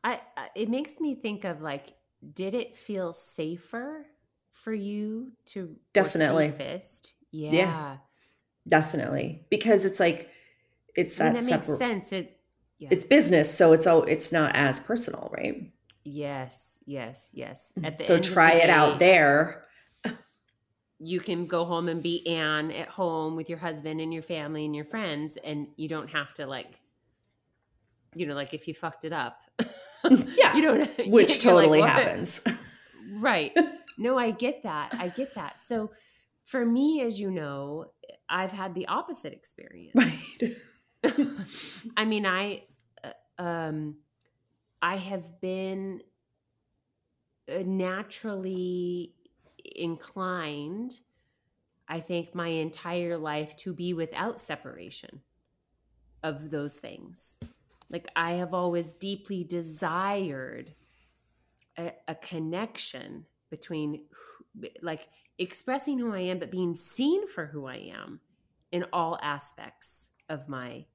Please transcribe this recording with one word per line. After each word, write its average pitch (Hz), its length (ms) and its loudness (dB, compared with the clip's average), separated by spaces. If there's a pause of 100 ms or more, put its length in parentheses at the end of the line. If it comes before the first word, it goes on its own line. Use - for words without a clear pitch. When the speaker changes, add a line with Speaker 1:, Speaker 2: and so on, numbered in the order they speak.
Speaker 1:
I, 220 160 -4 (160)
I, 127 200 -14
it 208 120 -4
makes 262 320 -6
me 302 140 -2
think 208 300 -8
of, 170 180 -8
like, 147 280 -8 (440)
did 190 220 -6
it - 200 -6
feel 185 380 -6
safer 233 920 -8 (420)
for - 240 -10
you 214 600 -6 (140)
to, - 180 -10
or 160 40 -14 (240)
Speaker 2:
Definitely. 156 640 4
Speaker 1:
safest? - 560 -10 (160)
Speaker 2:
Yeah. 151 220 -6
Speaker 1:
Yeah. 160 460 2 (680)
Speaker 2:
Definitely. 156 840 0
Because 208 340 4
it's 190 140 -2
like, 170 320 2 (640)
it's 170 260 0
Speaker 1:
I 160 40 4
mean, 233 80 4
Speaker 2:
that 240 100 0
Speaker 1:
that 247 80 2
makes 156 160 0
Speaker 2:
separ- 147 100 2
Speaker 1:
sense. 233 340 -2
It, 190 240 -8 (460)
yeah. 143 100 -14
Speaker 2:
it's 180 140 2
business, 175 500 8
so 165 180 10
it's 160 140 6
all, 165 160 8
it's - 300 0
not 156 220 4
as 139 240 4
personal, - 520 -4
right? - 400 -6 (320)
Speaker 1:
Yes, 143 840 -10
yes, 131 480 -10
yes. - 440 -12
Speaker 2:
Mm-hmm. 160 80 -6
Speaker 1:
At 156 140 -8
the - 60 -4
Speaker 2:
So 175 100 8
Speaker 1:
end 175 100 4
of - 40 2
the - 40 -2
Speaker 2:
try 165 200 8
it 170 180 8
out 147 280 8
Speaker 1:
day, 175 120 8
Speaker 2:
there. 156 520 6 (1400)
Speaker 1:
you 170 200 -4
can 175 260 -4
go 170 200 0
home 170 220 -2
and 165 140 -2
be 170 260 -4
Anne 156 440 0
at - 160 -8
home 160 480 -4
with 160 140 -8
your 165 100 -8
husband 156 420 -6
and 160 100 -4
your 160 120 -8
family 151 420 -6
and 151 100 -4
your 151 100 -8
friends, 156 580 -6
and 147 240 -8 (100)
you 156 100 -8
don't 151 220 -8
have 147 260 -4
to, 143 120 -8
like, 135 320 -12 (1400)
you 165 100 -4
know, 147 80 -6
like, 139 220 -8
if - 120 -12
you 156 60 -10
fucked 160 320 -10
it 160 80 -6
up. 127 260 -6 (200)
<laughs> 233 100 -2 (680)
Speaker 2:
Yeah. - 200 6
Speaker 1:
You 302 80 6
don't, 285 340 4
<laughs> 214 140 -2
Speaker 2:
Which 226 340 8
Speaker 1:
you're 196 80 12
like, 170 120 10
Speaker 2:
totally 151 160 10
Speaker 1:
"What?" 143 100 8
Speaker 2:
happens. - 540 2
<laughs> - 760 -8
Speaker 1:
Right. 208 360 2 (440)
No, 247 180 2
I 240 140 0
get 254 320 -4
that. 156 340 -6
I 180 120 -4
get 269 260 -8
that. 165 260 -10
So 214 300 -6 (540)
for 254 200 -2
me, 277 360 2
as 226 180 -4
you 196 100 -4
know, 147 640 -6 (360)
I've 185 240 -2
had 190 220 -8
the 180 140 -6
opposite 320 460 -6
experience. - 600 -20
Speaker 2:
Right. - 640 0 (460)
Speaker 1:
<laughs> - 920 -2
I 214 80 0
mean, 214 200 0
I, 190 380 -2 (400)
uh, - 80 -14 (260)
um, 156 600 -4 (840)
I 175 140 0
have 185 440 -10
been, 190 640 -6 (1500)
uh, 185 120 -4
naturally 185 1500 -6 (600)
inclined, 175 1160 -8 (960)
I 160 120 -8
think, 170 340 -6
my 170 140 -6
entire 170 720 -4
life 151 400 -6
to 185 160 -10
be 175 200 -4
without 165 460 -6
separation - 840 -12 (1040)
of 151 260 -8
those 147 280 -6
things. - 580 -12 (540)
Like, 170 260 -10
I 165 160 0
have 175 220 -4
always 175 400 -2
deeply 196 500 -8
desired 170 1300 -6 (1040)
a, 170 140 -8 (160)
a 160 80 -8
connection 160 1080 -10 (240)
between 156 640 -8
who, - 560 -20 (140)
like, 160 260 -10 (300)
expressing 262 640 -4
who 233 140 -2
I 190 60 -4
am, 180 200 -2
but - 120 -8
being 180 260 -2
seen 359 500 2
for 160 200 -10
who 143 180 -12
I 127 280 -14
am - 280 -14 (500)
in 175 220 -4
all 165 280 -2
aspects - 880 -8 (200)
of 143 180 -10
my 123 480 -12